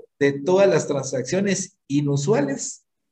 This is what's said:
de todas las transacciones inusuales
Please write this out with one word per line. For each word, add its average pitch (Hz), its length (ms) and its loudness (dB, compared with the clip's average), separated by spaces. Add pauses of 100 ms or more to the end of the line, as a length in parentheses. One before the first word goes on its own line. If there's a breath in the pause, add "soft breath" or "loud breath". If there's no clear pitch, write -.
(180)
de 143 140 2
todas 180 360 4
las 160 200 2
transacciones 143 880 -4 (100)
inusuales 147 1000 -2 (260)